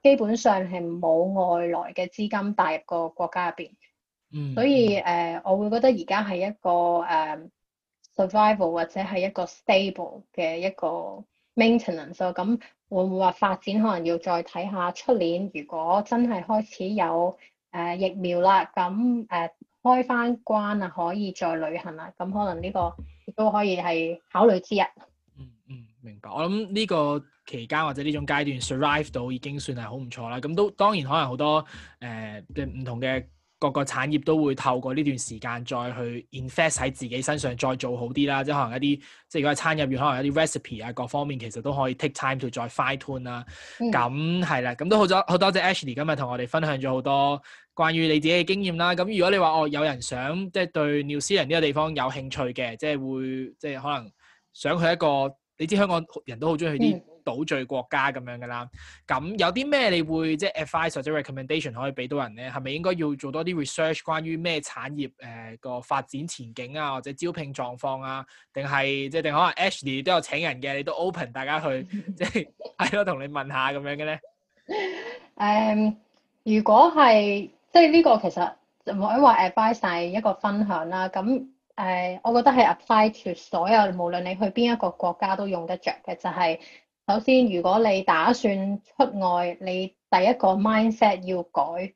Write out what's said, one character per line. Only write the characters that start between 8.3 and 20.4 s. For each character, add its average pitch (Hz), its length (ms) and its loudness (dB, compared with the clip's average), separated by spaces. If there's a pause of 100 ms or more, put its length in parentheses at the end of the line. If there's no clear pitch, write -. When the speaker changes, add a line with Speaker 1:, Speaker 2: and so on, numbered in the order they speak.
Speaker 1:
或 170 140 0
者 190 140 -6
係 190 260 -4
一 - 20 -4
個 185 160 -4
stable 190 760 0 (120)
嘅 165 220 -2
一 185 140 -2
個 185 540 -6 (300)
maintenance 214 680 2
咯。 180 100 0
咁 220 260 -2 (280)
會 185 160 0
唔 190 60 0
會 185 80 -2
話 185 140 6
發 190 240 0
展 202 260 -2
可 208 160 2
能 165 80 -4
要 170 100 2
再 170 260 -2
睇 180 280 -8
下， 180 220 -2
出 - 220 -2
年 180 380 0
如 147 120 -10
果 170 420 0
真 240 220 2
係 190 140 -2
開 214 240 0
始 - 220 -8
有， 175 500 0 (320)
呃， 175 260 -6
疫 190 140 0
苗 180 300 -2
啦， 190 340 4
咁， 220 540 0
呃， 170 220 -2 (320)
開 254 220 4
返 240 400 0